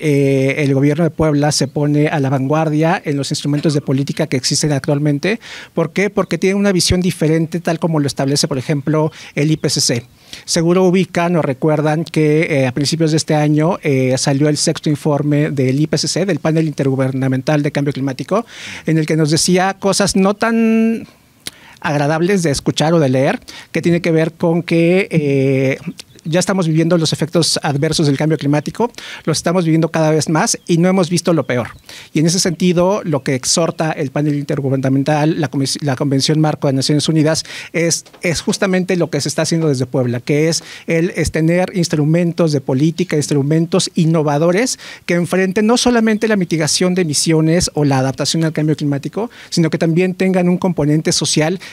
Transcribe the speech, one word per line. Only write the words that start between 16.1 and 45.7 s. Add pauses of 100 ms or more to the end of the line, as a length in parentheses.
del
Panel
Intergubernamental
de
Cambio
Climático, (400)
en
el
que
nos
decía
cosas
no
tan (760)
agradables
de
escuchar
o
de
leer, (320)
que
tiene
que
ver
con
que,
eh, (460)
ya
estamos
viviendo
los
efectos
adversos
del
cambio
climático, (320)
los
estamos
viviendo
cada
vez
más
y
no
hemos
visto
lo
peor. (440)
Y
en
ese
sentido,
lo
que
exhorta
el
panel
intergubernamental,
la
comis-,
la
Convención
Marco
de
Naciones
Unidas, (280)
es, (160)
es
justamente
lo
que
se
está
haciendo
desde
Puebla,
que
es (240)
el,
es
tener
instrumentos
de
política,
instrumentos
innovadores (280)
que
enfrenten
no